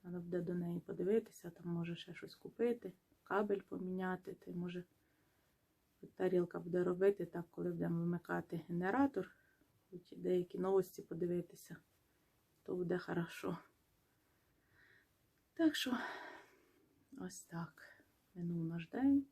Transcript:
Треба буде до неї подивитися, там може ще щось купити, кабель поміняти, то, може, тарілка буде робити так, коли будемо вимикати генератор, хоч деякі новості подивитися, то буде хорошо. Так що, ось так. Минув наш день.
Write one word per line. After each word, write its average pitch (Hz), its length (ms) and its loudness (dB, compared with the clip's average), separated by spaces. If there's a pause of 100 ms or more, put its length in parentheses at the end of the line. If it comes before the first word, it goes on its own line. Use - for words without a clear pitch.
Треба 180 180 -4
буде 175 220 0
до 175 120 -2
неї 175 260 0
подивитися, 180 680 0
там 170 180 -12
може 170 280 -2
ще 165 200 -12
щось - 200 -12
купити, 233 580 -2 (300)
кабель 202 460 2
поміняти, 185 640 -4
то, - 180 -14
може, 180 320 -6 (1200)
тарілка 180 540 2
буде 175 240 0
робити 180 420 4
так, 170 260 -8
коли 175 200 -2
будемо 170 280 0
вимикати 175 720 -2
генератор, 190 600 2 (600)
хоч - 260 -16
деякі 180 400 0
новості 185 440 2
подивитися, 175 760 -4 (840)
то 190 120 -4
буде 180 220 0
хорошо. 170 600 -2 (2000)
Так 320 220 4
що, 247 220 0 (1200)
ось 185 220 -10
так. - 380 -10 (540)
Минув 170 300 0
наш 165 240 -4
день. 277 420 6